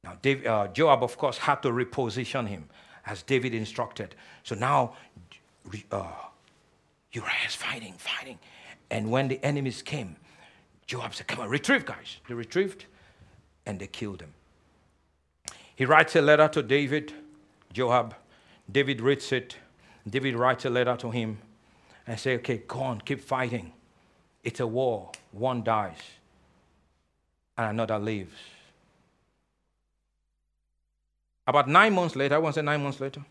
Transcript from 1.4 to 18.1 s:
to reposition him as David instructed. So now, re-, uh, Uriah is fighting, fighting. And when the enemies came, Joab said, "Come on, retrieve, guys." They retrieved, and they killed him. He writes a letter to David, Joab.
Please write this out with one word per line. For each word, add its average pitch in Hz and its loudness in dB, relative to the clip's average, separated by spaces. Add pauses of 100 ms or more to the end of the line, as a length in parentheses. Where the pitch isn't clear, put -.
to 135 4
reposition 120 -2
him 92 -10 (360)
as 104 -10
David 127 2
instructed. 110 -6 (280)
So 113 -6
now, 127 0 (720)
re-, 104 -14
uh, 98 -4 (1040)
Uriah - -4
is - -6
fighting, 110 -8
fighting. - -10 (500)
And 110 -2
when 135 2
the 135 -4
enemies 139 -2
came, 104 -8 (720)
Joab 117 -8
said, - -12
"Come - -6
on, 107 -6
retrieve, 143 0
guys." - -14 (100)
They 120 -8
retrieved, 180 -4 (800)
and 101 -8
they 95 -12
killed 98 -10
him. 76 -20 (1400)
He 131 0
writes 156 8
a 160 8
letter 151 8
to 151 0
David, 143 0 (600)
Joab. 120 2 (560)